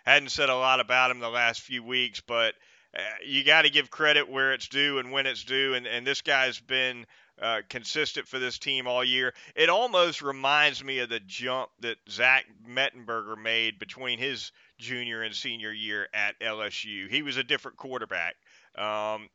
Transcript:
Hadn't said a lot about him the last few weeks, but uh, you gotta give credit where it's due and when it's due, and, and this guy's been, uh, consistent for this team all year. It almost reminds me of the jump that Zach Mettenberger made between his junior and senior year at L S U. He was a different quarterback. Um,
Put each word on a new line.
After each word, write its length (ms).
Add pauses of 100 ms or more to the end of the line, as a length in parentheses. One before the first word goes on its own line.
Hadn't 260
said 180
a 80
lot 240
about 320
him 80
the 100
last 300
few 240
weeks, 360
but 340 (420)
uh, 40 (240)
you 200
gotta 260
give 200
credit 400
where 220
it's 160
due 300
and 140
when 140
it's 180
due, 300
and, 120
and 200
this 160
guy's 380
been, 460 (340)
uh, 280
consistent 600
for 100
this 200
team 280
all 160
year. 300 (240)
It 120
almost 540
reminds 640
me 140
of 100
the 120
jump 500 (100)
that 160 (120)
Zach 360 (240)
Mettenberger 680
made 420
between 400
his 340 (260)
junior 440
and 120
senior 380
year 400
at 280
L 220
S 220
U. 240
He 140
was 160
a 60
different 340
quarterback. 580 (400)
Um, 580